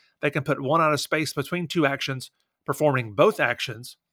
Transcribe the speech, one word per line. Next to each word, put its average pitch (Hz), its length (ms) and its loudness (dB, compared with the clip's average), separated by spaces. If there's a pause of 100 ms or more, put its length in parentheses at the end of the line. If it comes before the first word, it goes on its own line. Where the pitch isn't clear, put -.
(220)
they 151 80 2
can 143 140 -4
put 139 180 -2
one 147 200 2
on 156 120 4
a 143 40 2
space 156 360 -2
between 170 340 -4
two 160 180 2
actions, 135 460 -2 (340)
performing 131 480 0
both 165 260 4
actions, 120 580 -4 (160)